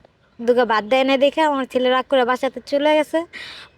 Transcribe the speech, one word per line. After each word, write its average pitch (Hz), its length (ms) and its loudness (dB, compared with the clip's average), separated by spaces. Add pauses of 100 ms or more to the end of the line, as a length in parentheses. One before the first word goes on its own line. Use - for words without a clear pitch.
(420)
দুগা 240 240 2
ভাত 214 180 0
দেয় 262 200 0
না 269 140 2
দেখে 277 240 2
আমার 285 240 0
ছেলে 254 240 -2
রাগ 254 200 0
করে 254 160 2
বাসাতে 254 400 -4
চলে 294 300 0
গেছে। 311 300 -2 (520)